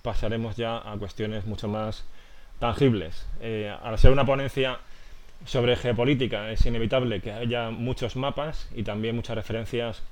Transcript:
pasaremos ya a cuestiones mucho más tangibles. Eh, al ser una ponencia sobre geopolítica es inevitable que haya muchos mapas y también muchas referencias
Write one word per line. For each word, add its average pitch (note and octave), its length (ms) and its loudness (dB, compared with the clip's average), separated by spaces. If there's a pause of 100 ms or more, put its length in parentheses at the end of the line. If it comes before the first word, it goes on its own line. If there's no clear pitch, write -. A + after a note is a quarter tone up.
pasaremos A2+ 560 -2
ya A#2 220 -4
a G#2 180 -10
cuestiones G#2+ 480 -6
mucho G#2+ 240 -6
más G#2+ 380 -4 (520)
tangibles. A2+ 680 2 (160)
Eh, G#2+ 280 -6 (120)
al A2 160 -4
ser B2 120 12
una C#3 140 6
ponencia C3+ 540 0 (680)
sobre A#2+ 320 2
geopolítica A#2+ 760 0
es A2 140 4
inevitable A#2 560 2
que G#2 120 -8
haya A#2 360 -2
muchos A#2 480 -4
mapas C#3+ 580 -4
y A2+ 100 -4
también A2 320 -4
muchas A#2 200 -6
referencias A2+ 760 -4